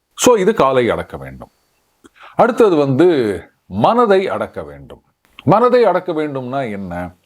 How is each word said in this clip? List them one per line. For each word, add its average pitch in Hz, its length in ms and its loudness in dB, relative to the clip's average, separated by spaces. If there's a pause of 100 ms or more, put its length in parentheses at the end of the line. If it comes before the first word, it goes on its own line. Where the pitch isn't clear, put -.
(140)
So 247 220 2
இது 202 180 0
காலை 131 360 2
அடக்க 85 260 -6
வேண்டும். 67 320 -18 (880)
அடுத்தது 220 400 2
வந்து 135 640 2 (260)
மனதை 190 600 2
அடக்க 101 340 -8
வேண்டும். 71 400 -20 (420)
மனதை 233 400 2
அடக்க 180 280 0
வேண்டும்னா 135 580 -6
என்ன? 90 440 -10 (100)